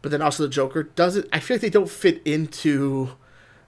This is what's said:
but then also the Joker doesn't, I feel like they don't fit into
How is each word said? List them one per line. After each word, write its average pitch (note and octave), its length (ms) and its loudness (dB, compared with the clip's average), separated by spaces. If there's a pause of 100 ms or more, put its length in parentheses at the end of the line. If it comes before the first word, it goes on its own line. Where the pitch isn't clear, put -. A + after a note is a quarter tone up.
but D3 80 -6
then D3 100 -2
also D#3 220 0
the C#3 80 0
Joker C3+ 320 0
doesn't, F3+ 500 0
I D#3 80 0
feel - 140 -2
like A3+ 80 -2
they G#3 80 0
don't F#3+ 180 4
fit E3 380 2
into C#3 840 -2 (560)